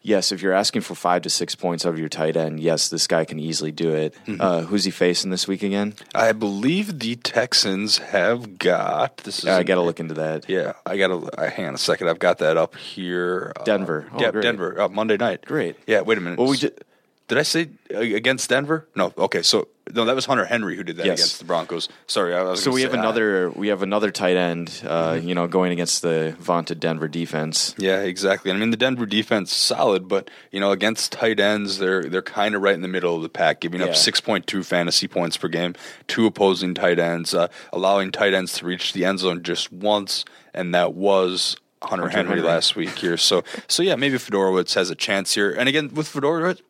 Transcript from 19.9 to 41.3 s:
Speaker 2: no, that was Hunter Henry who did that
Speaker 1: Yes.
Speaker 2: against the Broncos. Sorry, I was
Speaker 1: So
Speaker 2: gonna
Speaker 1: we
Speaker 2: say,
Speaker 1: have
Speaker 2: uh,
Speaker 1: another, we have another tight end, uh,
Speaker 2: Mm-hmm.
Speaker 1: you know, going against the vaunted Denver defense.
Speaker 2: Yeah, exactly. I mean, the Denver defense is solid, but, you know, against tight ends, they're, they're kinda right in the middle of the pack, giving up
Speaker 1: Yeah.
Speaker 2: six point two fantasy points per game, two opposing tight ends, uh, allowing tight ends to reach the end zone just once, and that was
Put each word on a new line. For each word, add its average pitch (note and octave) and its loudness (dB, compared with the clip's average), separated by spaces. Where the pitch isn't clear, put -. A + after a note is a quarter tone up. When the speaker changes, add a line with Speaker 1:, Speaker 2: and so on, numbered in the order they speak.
Speaker 2:
no, A2+ 8
that A#2+ 6
was B2+ -2
Hunter B2 2
Henry G#2 -2
who G2 -10
did E2+ -8
that F2 -2
Speaker 1:
Yes. F2 2
Speaker 2:
against - 2
the - -16
Broncos. E2+ -2
Sorry, F2+ 0
I F2+ 2
was F#2 0
Speaker 1:
So C3+ 0
Speaker 2:
gonna B2+ 2
Speaker 1:
we C3 2
Speaker 2:
say, C3 2
Speaker 1:
have C3 0
Speaker 2:
uh, A#2+ 0
Speaker 1:
another, G#2+ 2
we G2+ -4
have G2 0
another G2+ 0
tight F#2 2
end, E2+ -2
uh, E2 0
Speaker 2:
Mm-hmm. E2 -4
Speaker 1:
you F2+ -2
know, F2 0
going F2+ 2
against F2 -2
the D#2+ 0
vaunted E2+ -2
Denver D#2+ -2
defense. D#2+ -4
Speaker 2:
Yeah, F#2+ 2
exactly. F#2+ 0
I F#2+ 0
mean, A2 0
the A2+ 2
Denver B2 2
defense G#2 0
is - -2
solid, F#2+ 2
but, G2 0
you G2 -8
know, G2+ 4
against G2+ 0
tight A2 0
ends, G2+ 2
they're, F#2+ 2
they're E2+ -2
kinda G#2 -2
right G2 4
in E2+ -4
the F#2 -6
middle F2 0
of E2 -4
the D#2+ -6
pack, D#2 0
giving F2 -4
up F2+ 0
Speaker 1:
Yeah. E2 -2
Speaker 2:
six - 2
point G2+ -2
two G2 -4
fantasy E2+ 0
points E2+ -2
per - -6
game, F2 -2
two A2+ 2
opposing F#2 2
tight F2 2
ends, E2+ -2
uh, F2 2
allowing F#2+ 2
tight G2 2
ends F#2 0
to - -6
reach F2+ -4
the F2+ -2
end F#2+ 0
zone F2 -2
just - -4
once, G2+ 0
and F2 -4
that F2 4
was F#2 2